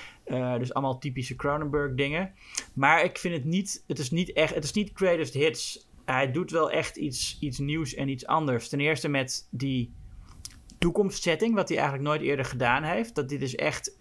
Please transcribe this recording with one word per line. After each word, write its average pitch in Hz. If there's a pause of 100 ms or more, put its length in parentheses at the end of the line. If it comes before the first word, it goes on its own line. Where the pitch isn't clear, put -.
(240)
Eh, 127
dus 123
allemaal 135
typische 127
Cronenberg 143
dingen. 151 (400)
Maar 151
ik 180
vind 175
het 143
niet, 185
het 143
is 131
niet 170
echt, 156
het 156
is 143
niet 208
greatest 170
hits. - (160)
Hij 131
doet 170
wel 160
echt -
iets, -
iets 143
nieuws 147
en 135
iets 135
anders. 139
Ten 143
eerste 151
met 135
die 131 (840)
toekomstsetting, 190
wat 185
hij -
eigenlijk 143
nooit 151
eerder 135
gedaan 127
heeft. 202
Dat 139
dit 139
is 127
echt -